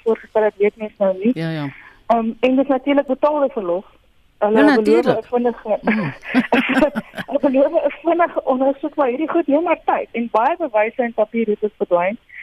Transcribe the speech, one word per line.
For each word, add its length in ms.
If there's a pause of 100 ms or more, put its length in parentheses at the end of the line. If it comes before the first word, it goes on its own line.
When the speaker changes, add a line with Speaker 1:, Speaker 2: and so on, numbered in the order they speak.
Speaker 1:
voorgestel 400
het, 140
weet 200
mens 200
nou 200
nie. 180
Speaker 2:
Ja, 140
ja. 160 (420)
Speaker 1:
Ehm, 320
en 160
dit 100
is 20
natuurlik 400
betaalde 460
verlof. 320 (520)
Hulle 220
Speaker 2:
Ja, 40
Speaker 1:
beloof 140
Speaker 2:
natuurlijk. 420
Speaker 1:
'n 160
vinnige, 460
Speaker 2:
Mm. 320 (520)
Speaker 1:
<laughs> 640
hulle 140
beloof 300
'n 200 (100)
vinnige 420
ondersoek, 520
maar 120
hierdie 220
goed 180
neem 160
maar 220
tyd. 260
En 200
baie 260
bewyse 440
en 120
papier 340
het 140
dus 160
verdwyn. 400 (260)